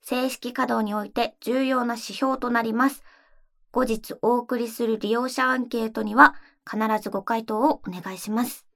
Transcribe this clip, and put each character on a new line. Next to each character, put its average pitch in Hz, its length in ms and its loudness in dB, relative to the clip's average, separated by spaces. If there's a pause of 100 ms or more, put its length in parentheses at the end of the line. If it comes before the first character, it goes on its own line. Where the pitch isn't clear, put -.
正 254 300 -2
式 240 240 -10
稼 247 160 -2
働 226 120 2
に 208 120 -2
お 208 100 -2
い 208 60 -12
て 240 300 -2
重 262 260 0
要 254 180 2
な 233 120 -2
指 226 180 -10
標 262 240 0
と 247 100 -4
な 233 140 2
り 226 100 -2
ま 247 160 4
す。 - 140 -4 (720)
後 254 120 2
日 226 380 -4
お 240 160 4
送 240 180 -4
り 233 120 -2
す 233 180 -4
る 220 120 0
利 214 120 -2
用 240 180 2
者 254 160 0
ア 262 100 2
ン 247 140 -4
ケ 233 180 -2
ー 220 60 -6
ト 226 100 -4
に 214 120 -4
は 285 200 8 (300)
必 - 140 -6 (240)
ず 202 80 -6
ご 196 120 -4
回 226 220 -2
答 214 160 -2
を 285 260 2
お 185 40 -8
願 185 240 -10
い - 20 -14
し 208 140 -10
ま 233 160 0
す。 - 180 -12 (120)